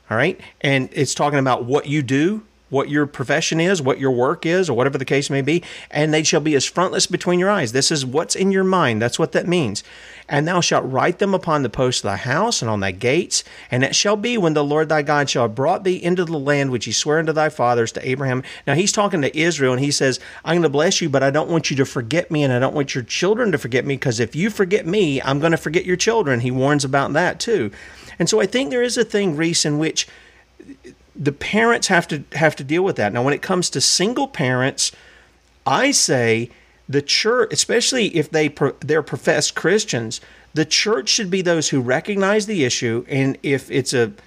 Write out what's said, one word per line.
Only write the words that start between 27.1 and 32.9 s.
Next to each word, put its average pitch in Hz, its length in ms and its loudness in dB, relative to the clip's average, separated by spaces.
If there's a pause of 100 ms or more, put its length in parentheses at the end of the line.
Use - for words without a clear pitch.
that, 170 260 0
too. 151 320 0 (480)
And 170 100 0
so 214 120 2
I 208 60 4
think 262 240 -2
there 247 120 0
is 240 140 0
a 240 80 2
thing, 202 320 0
Reese, 165 280 0
in 147 140 0
which - 300 -2 (1080)
the 143 160 -2
parents 226 560 0
have 175 200 2
to, 147 240 -6
have 156 240 2
to 147 80 -12
deal 160 180 0
with 190 140 0